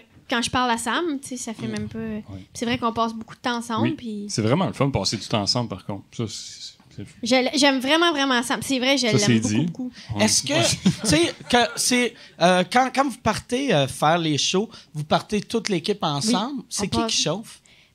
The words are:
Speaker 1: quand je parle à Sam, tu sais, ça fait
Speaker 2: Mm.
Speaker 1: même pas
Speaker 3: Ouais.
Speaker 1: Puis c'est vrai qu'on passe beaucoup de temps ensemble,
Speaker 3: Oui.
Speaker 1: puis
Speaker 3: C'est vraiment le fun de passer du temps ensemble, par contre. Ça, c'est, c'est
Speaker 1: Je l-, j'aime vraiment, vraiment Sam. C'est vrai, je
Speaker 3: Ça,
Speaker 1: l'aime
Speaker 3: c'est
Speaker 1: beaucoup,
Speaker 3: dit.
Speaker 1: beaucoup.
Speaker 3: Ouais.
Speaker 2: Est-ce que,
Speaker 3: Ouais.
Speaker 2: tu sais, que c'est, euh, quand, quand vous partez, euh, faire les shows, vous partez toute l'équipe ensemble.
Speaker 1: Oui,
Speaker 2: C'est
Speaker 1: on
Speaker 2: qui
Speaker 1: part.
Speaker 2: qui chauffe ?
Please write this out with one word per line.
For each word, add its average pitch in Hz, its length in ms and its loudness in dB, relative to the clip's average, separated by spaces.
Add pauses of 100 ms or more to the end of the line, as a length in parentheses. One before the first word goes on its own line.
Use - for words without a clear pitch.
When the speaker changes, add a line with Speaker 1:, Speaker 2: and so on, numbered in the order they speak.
(280)
Speaker 1:
quand 233 140 0
je 233 80 -4
parle 254 200 2
à 233 80 2
Sam, 269 420 -2
tu - 80 -14
sais, 254 80 -8
ça 233 180 -8
fait 226 120 -8
Speaker 2:
Mm. 214 60 -6
Speaker 1:
même 208 160 -6
pas 220 100 -10
Speaker 3:
Ouais. 220 300 -8
Speaker 1:
Puis 196 160 -12 (100)
c'est - 120 -6
vrai 247 120 2
qu'on 226 140 0
passe 226 220 0
beaucoup 220 200 -12
de - 60 -20
temps 247 160 -2
ensemble, 226 320 -2
Speaker 3:
Oui. 311 80 -2
Speaker 1:
puis 208 320 -8
Speaker 3:
C'est 113 140 -2
vraiment 143 240 2
le 101 60 -4
fun 135 140 0
de 135 60 0
passer 104 240 -2
du 98 100 -10
temps 110 160 0
ensemble, 117 260 0
par 98 180 -10
contre. 101 260 -8
Ça, 120 160 -6
c'est, - 460 -14 (220)
c'est 104 100 -14 (160)
Speaker 1:
Je 240 140 2
l-, 254 200 2
j'aime 269 240 4
vraiment, 320 320 4
vraiment 277 300 2
Sam. 254 200 -2
C'est 269 160 0
vrai, 269 200 2
je 240 80 0
Speaker 3:
Ça, 220 60 2
Speaker 1:
l'aime - 80 4
Speaker 3:
c'est 208 200 6
Speaker 1:
beaucoup, - 140 -2
Speaker 3:
dit. 117 120 2
Speaker 1:
beaucoup. 247 240 -6 (260)
Speaker 3:
Ouais. 214 80 2
Speaker 2:
Est-ce - 180 2
que, 277 100 -4
Speaker 3:
Ouais. 330 120 2 (380)
Speaker 2:
tu 220 60 -4
sais, 311 260 2 (140)
que 247 80 4 (200)
c'est, 247 380 0 (280)
euh, 180 280 6
quand, 254 240 2
quand 269 140 4
vous 220 140 -8
partez, 247 520 0
euh, 139 120 4
faire 156 320 4
les 156 200 0
shows, 208 300 0 (240)
vous 151 120 -6
partez 196 360 0
toute - 280 -2
l'équipe 190 340 -2
ensemble. 214 580 0
Speaker 1:
Oui, - 80 -12
Speaker 2:
C'est 202 180 -4
Speaker 1:
on - 20 -4
Speaker 2:
qui 226 100 -2
Speaker 1:
part. 233 80 2
Speaker 2:
qui - 160 0
chauffe ? 180 380 -4 (340)